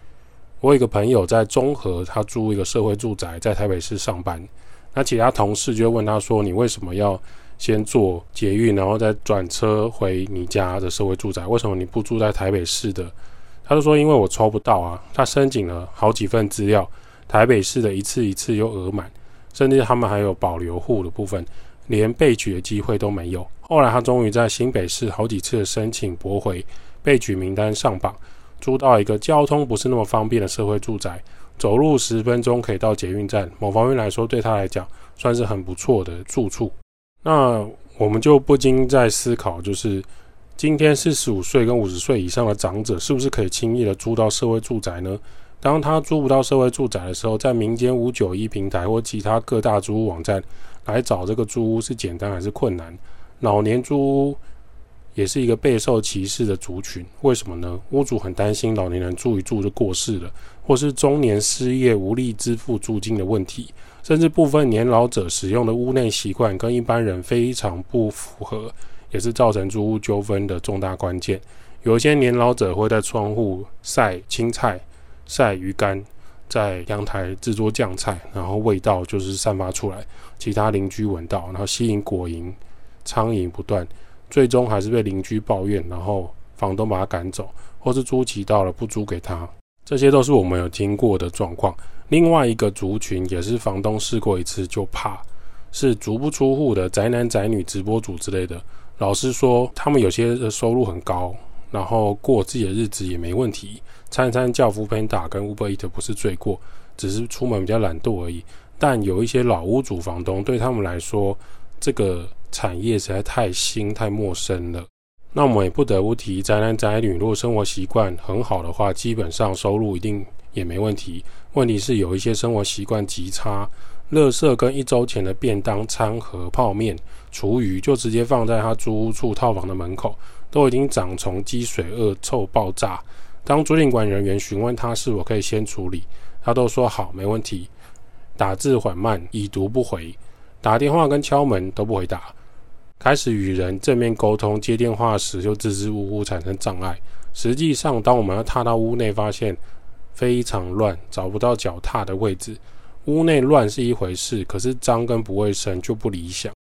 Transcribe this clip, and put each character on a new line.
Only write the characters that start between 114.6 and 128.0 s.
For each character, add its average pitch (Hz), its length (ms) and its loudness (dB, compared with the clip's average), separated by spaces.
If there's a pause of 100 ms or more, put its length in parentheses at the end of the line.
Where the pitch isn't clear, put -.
了。 85 100 -6 (480)
那 147 120 2
我 139 40 6
们 107 160 4
也 92 60 2
不 - 160 2
得 98 160 2
不 107 120 2
提， 98 280 -4
宅 107 180 2
男 113 160 2
宅 107 240 2
女 104 140 2
如 87 120 0
果 110 80 2
生 117 220 0
活 104 80 2
习 95 220 -2
惯 95 360 2
很 107 220 0
好 95 180 0
的 85 80 -4
话， 98 220 0
基 113 240 -2
本 85 160 -2
上 98 240 0
收 101 220 0
入 107 180 0
一 87 40 -4
定 101 260 -2 (260)
也 - 100 -4
没 87 160 -4
问 104 160 0
题。 87 300 -6 (300)
问 127 140 4
题 110 100 2
是 110 200 0
有 92 180 0
一 98 40 0
些 113 140 0
生 117 200 0
活 104 100 2
习 98 220 -4
惯 104 200 0
极 92 240 -4
差， 101 400 0 (420)
垃 147 200 6
圾 151 240 4
跟 131 180 2
一 139 100 -2
周 123 220 2
前 107 180 0
的 92 100 0
便 107 280 2
当 104 240 0
餐 110 340 -2
盒、 90 300 -6
泡 107 240 2
面、 104 240 0 (320)
厨 113 320 0
余 95 180 0
就 139 140 4
直 120 160 0